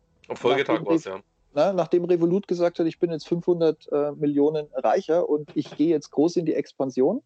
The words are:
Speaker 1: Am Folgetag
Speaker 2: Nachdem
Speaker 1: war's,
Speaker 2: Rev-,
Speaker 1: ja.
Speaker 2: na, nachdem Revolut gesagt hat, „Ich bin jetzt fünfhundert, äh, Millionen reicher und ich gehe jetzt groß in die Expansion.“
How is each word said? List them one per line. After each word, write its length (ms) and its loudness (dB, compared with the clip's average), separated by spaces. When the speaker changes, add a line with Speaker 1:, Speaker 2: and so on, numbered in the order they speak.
Speaker 1:
Am 80 -8
Folgetag 400 0
Speaker 2:
Nachdem 100 -4
Speaker 1:
war's, 200 0
Speaker 2:
Rev-, 40 -10
Speaker 1:
ja. 120 -10
Speaker 2:
na, 200 2
nachdem 320 0
Revolut 420 2
gesagt 320 -2
hat, 60 2
„Ich 140 -4
bin 120 -2
jetzt 160 -8
fünfhundert, 640 0
äh, 200 0
Millionen 640 0
reicher 540 0
und 280 -2
ich 200 -6
gehe 140 2
jetzt 220 -2
groß 260 2
in 80 -2
die 80 0
Expansion.“ 720 -2